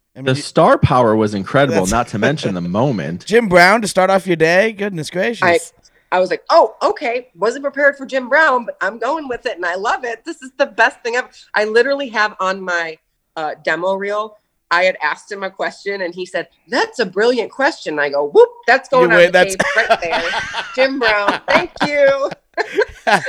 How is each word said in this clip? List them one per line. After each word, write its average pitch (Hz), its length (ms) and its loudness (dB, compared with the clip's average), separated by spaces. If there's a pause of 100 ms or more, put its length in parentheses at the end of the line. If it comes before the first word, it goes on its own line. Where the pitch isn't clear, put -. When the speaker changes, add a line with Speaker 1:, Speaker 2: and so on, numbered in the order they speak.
(160)
Speaker 1:
I - 40 -18
mean, 135 60 -12
Speaker 2:
The 131 100 0
Speaker 1:
you - 60 -6
Speaker 2:
star 202 360 4
power 120 380 4
was 107 180 0
incredible, 110 480 0
Speaker 1:
That's 92 100 -2
Speaker 2:
not 117 180 0
to 110 100 -6
mention 123 340 -2
the 87 80 -6
Speaker 1:
<laughs> 87 200 -4
Speaker 2:
moment. 92 440 -4
Speaker 1:
Jim 220 240 2
Brown 185 320 6
to 202 60 -6
start 185 220 2
off 190 160 2
your 175 120 0
day? 180 340 2
Goodness 190 380 -8
gracious. 185 640 0 (380)
Speaker 3:
I, 175 40 0
I 185 40 2
was 185 120 0
like, - 180 -4
"Oh, 294 320 4
okay. 254 540 -4
Wasn't 233 280 -4
prepared 277 340 0
for 262 80 -12
Jim 247 240 -6
Brown, 269 360 2
but 202 160 -12
I'm 202 160 -4
going 277 300 -6
with 240 180 -10
it, 220 120 -6
and 180 80 -8
I 175 100 -4
love 254 300 -4
it. 233 200 -10
This 320 160 -14
is 262 160 -20
the 277 100 0
best 226 360 0
thing 233 140 -4
ever." 254 120 -4 (240)
I 208 120 0
literally 254 440 0
have 214 300 -2
on 190 220 -2
my, 170 360 -6 (380)
uh, 151 280 -6
demo 175 300 -2
reel, 208 440 -6 (340)
I 175 140 2
had 185 180 0
asked 151 280 -6
him 196 120 -10
a 190 80 -8
question, 196 500 -8
and 175 140 -6
he 185 100 -10
said, 170 220 -8 (220)
"That's 415 300 -2
a 220 60 -2
brilliant 214 460 -2
question." 269 480 -4
I 143 100 0
go, 143 200 -2
"Whoop, 466 200 6 (160)
that's 262 260 2
Speaker 1:
You 262 80 2
Speaker 3:
going 175 120 4
on 170 60 6
Speaker 1:
wait, 175 100 8
Speaker 3:
the 185 60 -4
Speaker 1:
that's 185 220 4
Speaker 3:
tape - 200 -4 (140)
right - 120 2
there." 170 220 -4 (280)
Speaker 1:
<laughs> - 240 -10
Speaker 3:
Jim 269 220 0
Brown, 208 500 0
thank 330 240 0 (140)
you. 277 460 2 (260)
<laughs> - 0 -
I 427 60 -2
called, - 440 -4
I 220 140 2
said, - 80 -12